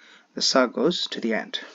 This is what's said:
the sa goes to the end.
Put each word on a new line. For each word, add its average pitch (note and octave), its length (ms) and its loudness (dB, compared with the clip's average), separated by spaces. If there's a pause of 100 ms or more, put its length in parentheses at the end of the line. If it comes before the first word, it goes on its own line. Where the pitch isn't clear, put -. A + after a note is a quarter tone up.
(340)
the - 80 -6
sa - 240 4
goes B2 420 0
to - 120 -8
the A2+ 140 -2
end. - 260 -4 (160)